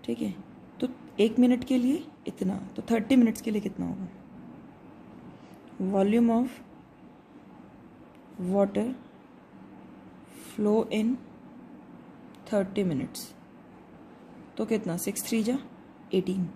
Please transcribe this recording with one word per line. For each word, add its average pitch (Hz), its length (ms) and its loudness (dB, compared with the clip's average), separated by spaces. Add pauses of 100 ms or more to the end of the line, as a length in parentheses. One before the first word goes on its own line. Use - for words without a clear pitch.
ठीक 233 180 -4
है, 196 120 -2 (460)
तो 254 80 -2 (320)
एक 226 180 4
मिनट 247 260 6
के 262 140 2
लिए 269 280 0 (200)
इतना, 190 300 -2 (200)
तो - 140 -8
थर्टी 233 260 4
मिनट्स 226 240 6
के 226 100 -4
लिए 208 100 0
कितना 180 260 -6
होगा? 185 220 -6 (1800)
Volume 214 380 6
of 240 180 4 (2000)
water 202 360 4 (1700)
flow 208 260 2 (140)
in 220 220 2 (1300)
thirटी 196 360 0
minutes, 143 340 -2 (1400)
तो 214 100 -2
कितना? 208 300 0
सिक्स 196 320 -4
थ्री 226 140 2
जा 247 160 0 (560)
एटीन। 185 420 0